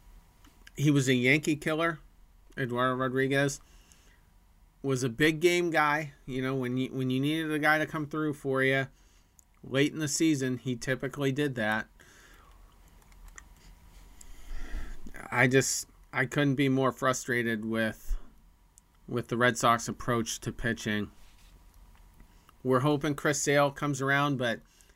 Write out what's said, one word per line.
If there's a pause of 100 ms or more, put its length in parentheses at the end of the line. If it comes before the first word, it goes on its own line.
(760)
He
was
a
Yankee
killer, (580)
Eduardo
Rodriguez. (1200)
Was
a
big
game
guy. (160)
You
know,
when
you,
when
you
needed
a
guy
to
come
through
for
you (760)
late
in
the
season,
he
typically
did
that. (3500)
I
just, (260)
I
couldn't
be
more
frustrated
with, (920)
with
the
Red
Sox
approach
to
pitching. (1500)
We're
hoping
Chris
Sale
comes
around,
but (360)